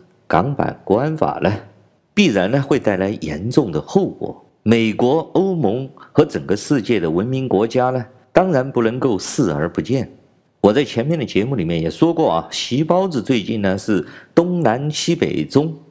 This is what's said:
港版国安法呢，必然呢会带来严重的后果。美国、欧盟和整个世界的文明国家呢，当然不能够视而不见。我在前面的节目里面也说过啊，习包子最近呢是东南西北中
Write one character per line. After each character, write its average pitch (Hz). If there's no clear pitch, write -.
港 110
版 -
国 98
安 151
法 80
呢， -
必 208
然 101
呢 139
会 135
带 104
来 98
严 87
重 123
的 76
后 -
果。 -
美 113
国、 123
欧 185
盟 131
和 -
整 76
个 95
世 139
界 110
的 82
文 87
明 131
国 107
家 123
呢， 127
当 185
然 135
不 123
能 113
够 120
视 104
而 78
不 -
见。 -
我 101
在 139
前 -
面 165
的 143
节 98
目 135
里 101
面 82
也 82
说 165
过 160
啊， 82
习 -
包 180
子 143
最 117
近 107
呢 98
是 101
东 175
南 139
西 165
北 73
中 156